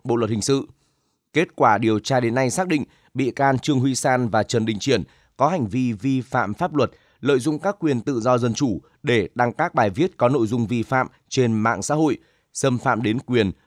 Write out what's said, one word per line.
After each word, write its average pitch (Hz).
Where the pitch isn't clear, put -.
Bộ 120
Luật 113
Hình 107
sự. 139
Kết 170
quả 117
điều 110
tra 127
đến 120
nay 131
xác 180
định, 156
bị 127
can 139
Trương 139
Huy 131
San 127
và 107
Trần 110
Đình 110
Triển 113
có 135
hành 156
vi 120
vi 131
phạm 113
pháp 170
luật, 127
lợi 131
dụng 147
các 202
quyền 135
tự 131
do 123
dân 117
chủ 107
để 117
đăng 120
các 165
bài 110
viết 151
có 123
nội 123
dung 117
vi 113
phạm 131
trên 120
mạng 107
xã 143
hội, 151
xâm 127
phạm 117
đến 117
quyền, 113